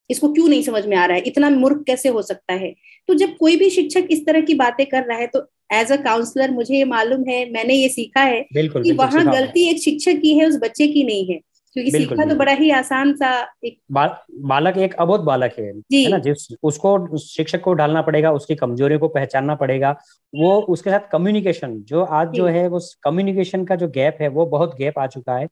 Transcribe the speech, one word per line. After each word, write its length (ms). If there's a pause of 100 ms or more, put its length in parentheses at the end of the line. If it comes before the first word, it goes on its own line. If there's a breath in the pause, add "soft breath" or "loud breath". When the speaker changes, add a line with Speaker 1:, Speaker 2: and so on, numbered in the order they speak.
(100)
Speaker 1:
इसको 220
क्यों 160
नहीं 140
समझ 240
में 100
आ 100
रहा 100
है, 60
इतना 280
मूर्ख 360
कैसे 220
हो 140
सकता 300
है? 220 (340 soft breath)
तो 60
जब 220
कोई 200
भी 140
शिक्षक 400
इस 160
तरह 140
की 140
बातें 320
कर 160
रहा 160
है, 80
तो 240 (220)
as 140
a 120
counselor 520
मुझे 240
ये 100
मालूम 440
है, 220
मैंने 240
ये 140
सीखा 320
है 340
Speaker 2:
बिल्कुल, 280
Speaker 1:
कि 60
Speaker 2:
बिल्कुल, 180
Speaker 1:
वहाँ 140
Speaker 2:
सीखा 120
Speaker 1:
गलती 320
Speaker 2:
है। 60
Speaker 1:
एक 120
शिक्षक 300
की 220
है, 120
उस 100
बच्चे 300
की 180
नहीं 220
है, 140 (320)
क्योंकि 180
Speaker 2:
बिल्कुल, 260
Speaker 1:
सीखा 60
तो 60
Speaker 2:
बिल्कुल। 100
Speaker 1:
बड़ा 140
ही 180
आसान 440
सा 380 (120)
एक 140 (140)
Speaker 2:
बा-, 420
बालक 420
एक 180
अबोध 260
बालक 380
है, 220
Speaker 1:
जी। 240
Speaker 2:
है 60
ना? 80
जिस, 440
उसको 560
शिक्षक 420
को 140
ढालना 280
पड़ेगा, 300
उसकी 220
कमजोरियों 460
को 80
पहचानना 460
पड़ेगा, 460 (340 soft breath)
वो 260
उसके 300
साथ 100 (120)
कम्युनिकेशन, 680
जो 220
आज 260
Speaker 1:
जी। 80
Speaker 2:
जो 100
है, 220
वो 120 (220)
कम्युनिकेशन 640
का 120
जो 120
गैप 320
है, 80
वो 180
बहुत 320
गैप 200
आ 80
चुका 300
है। 160